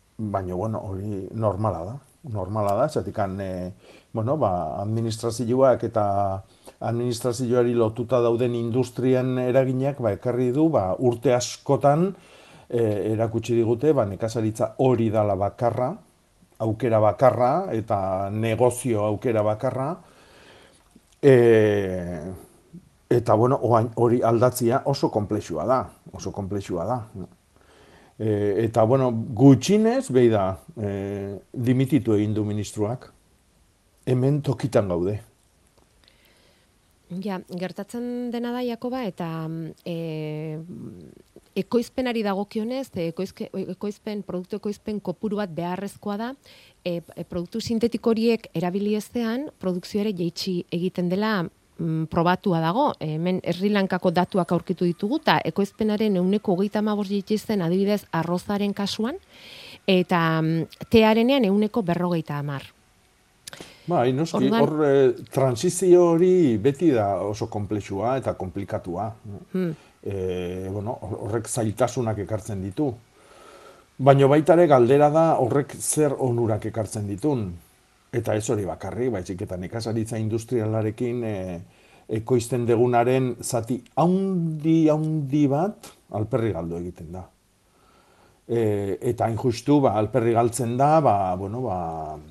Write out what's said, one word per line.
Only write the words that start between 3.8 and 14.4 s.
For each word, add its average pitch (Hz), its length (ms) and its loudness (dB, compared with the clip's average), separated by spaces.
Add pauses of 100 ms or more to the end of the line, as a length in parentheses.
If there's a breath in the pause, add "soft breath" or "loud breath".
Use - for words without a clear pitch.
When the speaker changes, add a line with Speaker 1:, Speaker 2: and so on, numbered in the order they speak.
Speaker 1:
bueno, 117 240 -2
ba, 90 440 -2
administrazioak 113 1000 0
eta 110 220 0 (760 loud breath)
administrazioari 120 920 0
lotuta 117 480 2
dauden 120 340 2
industrian 127 840 0
eraginak, 131 600 0
ba, 113 140 0
ekarri 123 380 -2
du, 151 180 2
ba, 98 280 0
urte 123 360 2
askotan, 143 800 0 (540 loud breath)
eh, 107 440 0
erakutsi 113 420 0
digute, 117 380 2
ba, 127 120 2
nekazaritza 110 720 -4